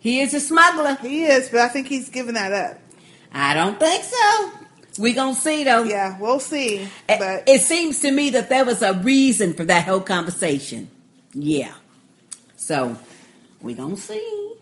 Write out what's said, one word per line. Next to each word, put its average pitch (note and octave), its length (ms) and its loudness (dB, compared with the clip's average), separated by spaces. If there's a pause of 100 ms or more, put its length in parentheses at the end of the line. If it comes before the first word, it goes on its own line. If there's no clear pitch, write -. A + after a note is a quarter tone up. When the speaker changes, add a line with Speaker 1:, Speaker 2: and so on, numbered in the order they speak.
Speaker 1:
He B3 200 0
is C#4 140 0
a D4 60 -2
smuggler. D#4+ 600 2
Speaker 2:
He C#4 240 -4
is, C4 240 4
but A#3 120 2
I A#3+ 80 4
think C4+ 200 -6
he's C4 200 -6
giving A#3+ 260 -8
that G3 180 -2
up. F#3+ 260 -4 (540)
Speaker 1:
I C#3 220 0
don't F#3 260 0
think E4+ 240 2
so. G#4+ 460 2 (480)
We A#3 160 0
gonna C4+ 200 0
see, D4+ 300 -2
though. A#3+ 200 4
Speaker 2:
Yeah, G3 360 -2
we'll B3 200 0
see, A3+ 480 -4 (200)
Speaker 1:
It, A3 100 4
Speaker 2:
but - 300 -4
Speaker 1:
it C4+ 140 8
seems E4 380 -2
to C#4+ 100 0
me C#4 200 2
that A#3 180 0
there C4 160 4
was A#3 180 0
a G#3 120 2
reason A3+ 600 2
for E3+ 100 -6
that F3 220 4
whole F#3+ 140 0
conversation. E3 880 -4 (420)
Yeah. C#3+ 400 -4 (840)
So, B2+ 400 -4 (640)
we A#2+ 140 -10
gonna B2+ 220 -8
see. G#4+ 640 -10